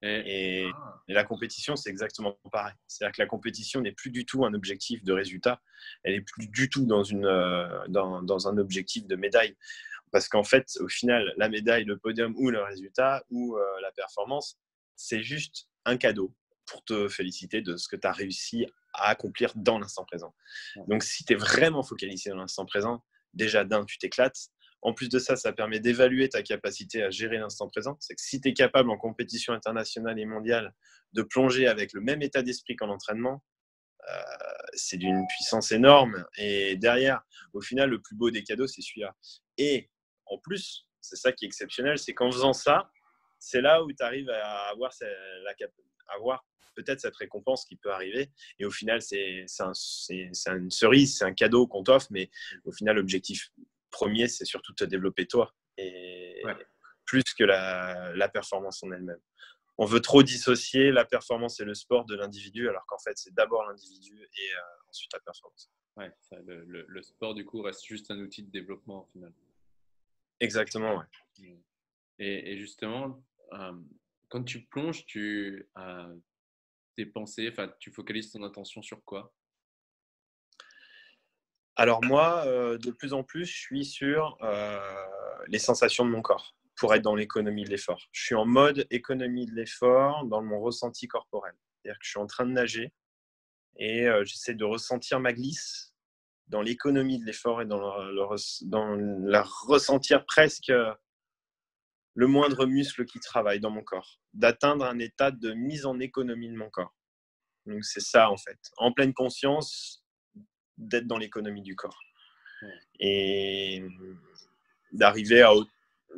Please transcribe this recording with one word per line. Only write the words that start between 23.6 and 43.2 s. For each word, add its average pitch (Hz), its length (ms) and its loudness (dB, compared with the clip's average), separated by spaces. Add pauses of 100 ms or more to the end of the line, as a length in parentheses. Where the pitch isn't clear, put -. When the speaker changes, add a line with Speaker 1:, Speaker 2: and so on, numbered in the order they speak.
Speaker 2:
d'un, 101 200 2
tu - 140 -12
t'éclates. - 500 0 (340)
En 117 120 0
plus 123 140 -8
de 123 100 2
ça, 127 180 0
ça 110 160 -2
permet 110 280 -4
d'évaluer 127 480 4
ta 110 140 -2
capacité 104 600 -4
à 98 80 0
gérer 110 280 -4
l'instant 104 300 -8
présent. 131 320 -6
C'est - 140 -12
que - 80 -14
si 135 180 -6
tu 139 80 0
es 123 60 4
capable 127 360 6
en 104 60 0
compétition 117 560 -4
internationale 113 680 -4
et 107 60 -4
mondiale 110 500 -2 (380)
de 110 100 -2
plonger 131 440 4
avec 104 260 2
le 98 80 -8
même 143 220 -2
état 139 200 0
d'esprit 123 340 -6
qu'en 107 120 -4
entraînement, 113 560 -6 (640)
euh, 50 140 -8 (520)
c'est - 220 -6
d'une 92 320 2
puissance - 440 -2
énorme. 120 520 10 (120)
Et 101 400 0
derrière, 123 460 4 (300)
au 101 80 -8
final, 135 300 0
le 110 100 -2
plus - 160 -18
beau 117 140 2
des 110 120 -4
cadeaux, 110 240 -4
c'est 95 160 -10
celui-là. 101 320 -10 (440)
Et 139 320 0 (360)
en 101 120 -8
plus, - 480 -12 (140)
c'est - 160 -18
ça 127 160 2
qui - 120 -8
est 98 40 -6
exceptionnel, 131 500 -4
c'est - 160 -10
qu'en 123 180 2
faisant 131 200 4
ça, 147 380 2 (480)